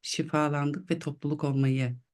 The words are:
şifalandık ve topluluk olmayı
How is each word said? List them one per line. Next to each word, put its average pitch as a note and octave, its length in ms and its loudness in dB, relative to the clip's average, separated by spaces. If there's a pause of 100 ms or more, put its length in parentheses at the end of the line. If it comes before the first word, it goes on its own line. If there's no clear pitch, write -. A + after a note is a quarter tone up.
şifalandık D3 880 0
ve E3 80 0
topluluk D3 460 -4
olmayı C3+ 520 2 (180)